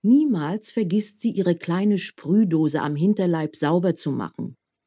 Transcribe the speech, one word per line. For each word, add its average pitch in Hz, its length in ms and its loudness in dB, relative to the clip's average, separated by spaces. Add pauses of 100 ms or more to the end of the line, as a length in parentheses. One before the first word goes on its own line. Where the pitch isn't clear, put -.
Niemals 214 680 2
vergisst 214 500 -2
sie, 233 80 -2
ihre 175 260 0
kleine 190 440 0
Sprühdose 160 840 0
am 147 140 -4
Hinterleib 170 600 0
sauber 170 400 0
zu 151 160 -6
machen, 120 440 -8 (320)